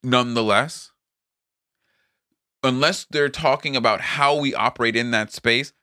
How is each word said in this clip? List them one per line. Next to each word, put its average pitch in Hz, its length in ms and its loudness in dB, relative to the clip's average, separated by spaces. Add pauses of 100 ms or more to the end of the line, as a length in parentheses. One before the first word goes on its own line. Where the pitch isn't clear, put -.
nonetheless, 120 920 0 (1700)
unless 135 480 0
they're 147 180 0
talking 147 480 -2
about 113 240 2
how 143 360 0
we 143 180 -2
operate 113 420 0
in 120 140 0
that 107 220 -2
space, 120 400 -2 (100)